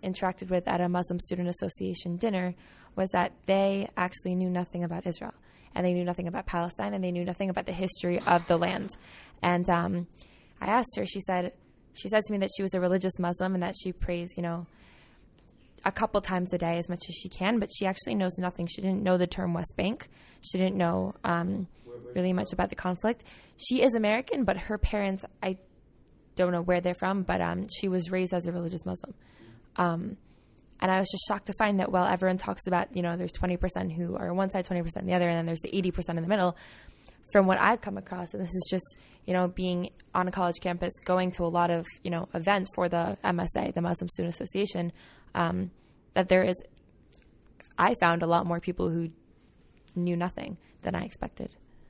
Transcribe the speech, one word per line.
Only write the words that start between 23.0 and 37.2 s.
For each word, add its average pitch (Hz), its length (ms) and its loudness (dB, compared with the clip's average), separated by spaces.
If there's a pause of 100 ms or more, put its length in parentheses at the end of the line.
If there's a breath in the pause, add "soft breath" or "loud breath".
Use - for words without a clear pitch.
She - 260 0
is 247 120 8
American, 226 500 0
but 190 140 2
her 214 180 -4
parents, 196 480 0 (180)
I 190 140 -2 (800)
don't 180 160 4
know 170 100 0
where 175 200 4
they're 180 120 0
from, 190 280 0
but, 180 180 0
um, 175 280 0
she - 200 -4
was 180 220 0
raised 185 240 0
as 180 120 0
a 170 60 -2
religious 175 320 -6
Muslim. 185 300 -8 (600 loud breath)
Um, 175 420 0 (600 soft breath)
and 185 100 2
I 190 80 4
was 190 120 2
just - 180 -2
shocked 202 180 -2
to 208 80 -6
find 202 260 2
that - 120 0
while 180 140 4
everyone 185 300 2
talks - 300 -6
about, 180 280 0
you 180 80 0
know, 170 140 0
there's 180 160 -6
twenty 180 240 -2
percent 185 360 -2
who 175 240 -4
are 175 140 -4
on 175 60 -2
one 190 140 2
side, 190 140 -2
twenty 180 180 -2
percent 165 220 -4
on - 20 -6
the 180 80 2
other, 175 140 4
and 170 100 2
then 165 80 -2
there's 165 140 -2
the - 140 -8
eighty 180 180 0
percent 165 260 -4
in 165 60 -2
the 165 40 -2
middle, 180 280 2 (760 loud breath)